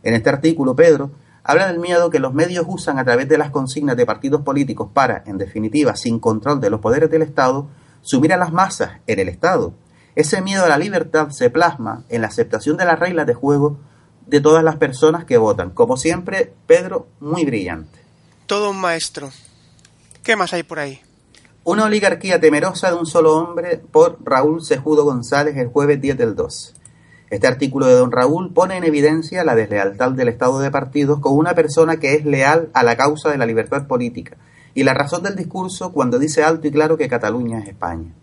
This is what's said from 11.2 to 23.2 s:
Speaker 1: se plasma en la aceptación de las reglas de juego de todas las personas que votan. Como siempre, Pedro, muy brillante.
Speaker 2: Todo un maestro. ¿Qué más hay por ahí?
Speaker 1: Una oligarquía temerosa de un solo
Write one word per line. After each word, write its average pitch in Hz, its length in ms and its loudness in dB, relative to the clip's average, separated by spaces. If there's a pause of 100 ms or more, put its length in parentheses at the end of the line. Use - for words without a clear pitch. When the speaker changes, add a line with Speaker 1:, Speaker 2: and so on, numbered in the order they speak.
Speaker 1:
se 127 200 0
plasma 123 600 -2
en 117 120 -4
la 110 60 -2
aceptación 147 500 -2
de 185 80 0
las 165 140 2
reglas 170 260 -2
de 120 80 0
juego 143 460 0 (460)
de 147 140 2
todas 156 240 6
las 156 140 0
personas 156 480 0
que 123 120 2
votan. 101 340 2
Como 120 260 0
siempre, 180 560 -2 (120)
Pedro, 180 420 2 (120)
muy 160 240 -4
brillante. 90 560 -6 (460)
Speaker 2:
Todo 202 240 -2
un 196 100 -6
maestro. 165 500 -4 (960)
¿Qué 226 140 0
más 185 160 -2
hay 170 100 -4
por 160 160 -10
ahí? 139 220 -8 (640)
Speaker 1:
Una 208 180 0
oligarquía 196 560 0
temerosa 160 500 2
de 170 60 0
un 170 100 -4
solo 160 300 4